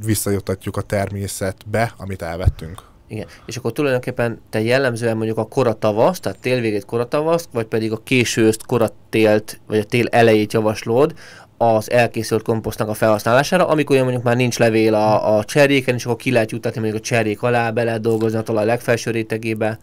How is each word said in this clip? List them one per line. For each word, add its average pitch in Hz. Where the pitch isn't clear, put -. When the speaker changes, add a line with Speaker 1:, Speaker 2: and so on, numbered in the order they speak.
Speaker 1:
visszajuttatjuk 101
a 101
természetbe, 101
amit 95
elvettünk. 87
Speaker 2:
Igen, 107
és 117
akkor 117
tulajdonképpen 123
te 110
jellemzően 120
mondjuk 110
a 110
kora 123
tavasz, 113
tehát -
tél 127
végét, 104
kora 120
tavasz, 160
vagy 113
pedig 110
a 110
késő 123
őszt, 110
kora 110
télt, 107
vagy 107
a 104
tél 117
elejét 110
javaslod, 113
az 110
elkészült 113
komposztnak 110
a 107
felhasználására, 117
amikor 147
mondjuk 127
már 117
nincs 123
levél 110
a, 107
a 104
cserjéken, 139
és 120
akkor 120
ki -
lehet 113
juttatni -
mondjuk 110
a -
cserjék 107
alá, 120
be 113
lehet 113
dolgozni 113
a 110
talaj 110
legfelső 117
rétegébe. 110